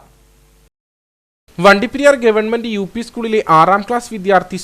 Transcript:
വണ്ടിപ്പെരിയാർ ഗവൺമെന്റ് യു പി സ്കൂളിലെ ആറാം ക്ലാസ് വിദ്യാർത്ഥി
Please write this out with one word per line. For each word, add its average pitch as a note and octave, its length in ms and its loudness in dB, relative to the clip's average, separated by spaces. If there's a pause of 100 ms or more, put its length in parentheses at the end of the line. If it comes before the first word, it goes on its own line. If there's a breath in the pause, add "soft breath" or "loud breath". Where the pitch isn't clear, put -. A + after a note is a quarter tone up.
(1700)
വണ്ടിപ്പെരിയാർ B3+ 580 2
ഗവൺമെന്റ് A3+ 540 -2
യു G3 40 -4 (120)
പി A#3 120 -6
സ്കൂളിലെ A3 360 -4 (160)
ആറാം F#3 280 2
ക്ലാസ് A#3+ 300 -6
വിദ്യാർത്ഥി F#3 460 0